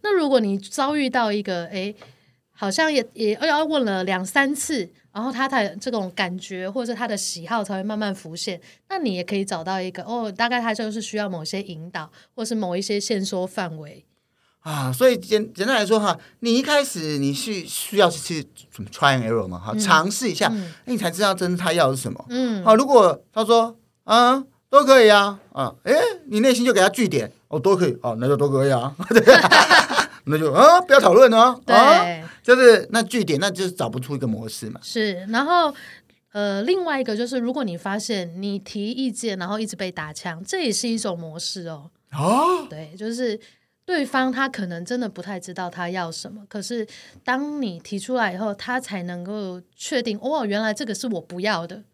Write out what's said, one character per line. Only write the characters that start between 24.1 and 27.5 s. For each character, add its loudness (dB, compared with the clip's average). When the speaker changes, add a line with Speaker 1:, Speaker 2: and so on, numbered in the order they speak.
Speaker 2:
都 8
可 8
以 8
啊， 4
啊， -4
诶， 2
你 -2
内 4
心 0
就 4
给 4
他 6
据 0
点， -2
哦， -4